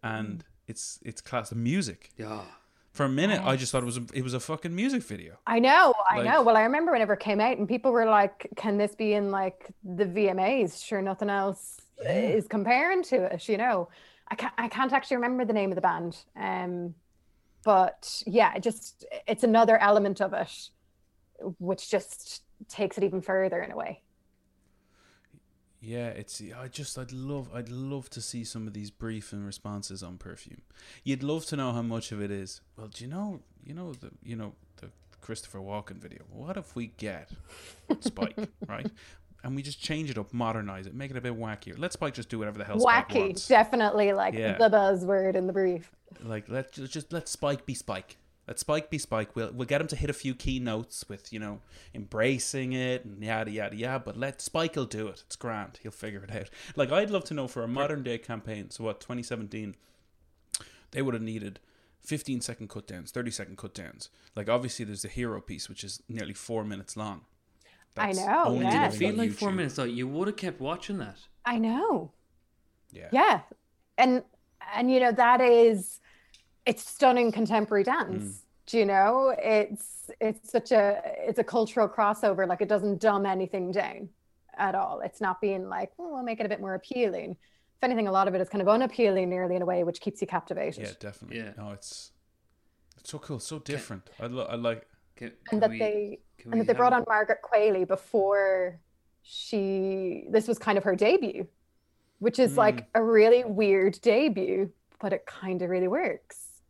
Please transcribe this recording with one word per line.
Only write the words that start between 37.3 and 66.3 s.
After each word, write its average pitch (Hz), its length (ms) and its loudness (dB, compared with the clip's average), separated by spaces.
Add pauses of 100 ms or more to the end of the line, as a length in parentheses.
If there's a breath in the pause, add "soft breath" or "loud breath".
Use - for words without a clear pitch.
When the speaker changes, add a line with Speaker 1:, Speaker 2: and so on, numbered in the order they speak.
Speaker 1:
Spike, - 340 -4 (200)
Speaker 2:
<laughs> - 120 -14
Speaker 1:
right? 107 200 -8 (540 soft breath)
And 131 140 -6
we 139 60 -6
just 139 200 -12
change 156 280 -6
it 120 80 -6
up, 101 160 -10
modernize 110 520 -4
it, 98 80 -14
make 135 180 -10
it 127 60 -8
a 120 40 -8
bit 120 180 -6
wackier. 107 400 -10
Let 175 140 -6
Spike 143 200 -6
just 113 140 -10
do 117 120 -8
whatever 104 180 -6
the 104 80 -8
hell 110 120 -4
Spike 240 300 6
Speaker 2:
Wacky, 220 140 0
Speaker 1:
wants." 190 260 -4
Speaker 2:
definitely, 214 640 6
like, 196 220 0
Speaker 1:
Yeah. 214 240 0
Speaker 2:
the 226 120 8
buzzword 190 680 4
in 185 120 0
the 190 60 -4
brief. 180 380 -2 (300)
Speaker 1:
Like, 110 280 -8
let 131 240 -6
ju-, 135 140 -12
just 147 260 -12
let 165 160 -8
Spike 143 360 -2
be 135 80 -6
Spike. - 440 -10 (320)
Let - 80 -10
Spike 156 320 -2
be 160 80 -4
Spike. 110 380 -4
We'll, 113 180 -6
we'll 123 140 -6
get 143 120 2
him 160 100 -4
to 147 60 -4
hit 143 140 -2
a 143 40 -2
few 135 200 -6
key 131 260 -4
notes 117 480 -6
with, - 240 -16
you 113 80 -10
know, 104 220 -10 (320 soft breath)
embracing 127 800 -2
it 127 320 -4
and 101 180 -14
yada, 110 280 -4
yada, 104 240 -6
yada. 127 280 -4
But 101 140 -10
let 135 240 -8
Spike'll 156 460 -4
do 107 200 -8
it. 95 200 -14
It's - 80 -14
grand. 110 480 -10
He'll 110 80 -12
figure 101 320 -12
it 101 120 -12
out. 95 140 -10 (260 loud breath)
Like, 135 160 0
I'd 208 200 2
love 196 140 -2
to 165 100 -6
know 135 120 -4
for 127 140 -8
a 113 60 -4
Speaker 3:
Right. 117 80 -4
Speaker 1:
modern 143 260 -2
day 120 160 -4
campaign. 107 540 -10
So - 140 -12
what, 107 160 -6
twenty 123 200 -8
seventeen, 110 540 -8 (1160 loud breath)
they 135 120 -4
would 131 100 -2
have 110 100 -4
needed 107 360 -8 (420)
fifteen 139 400 -6
second 113 280 -10
cut - 180 -14
downs, 92 240 -14
thirty 120 200 -6
second 95 260 -12
cut - 180 -16
downs. - 340 -16 (260 soft breath)
Like, 107 140 -8
obviously 123 340 0
there's 104 200 -10
the 104 60 -10
hero 113 320 -6
piece, - 280 -12
which 98 140 -14
is 98 260 -14
nearly 110 240 -10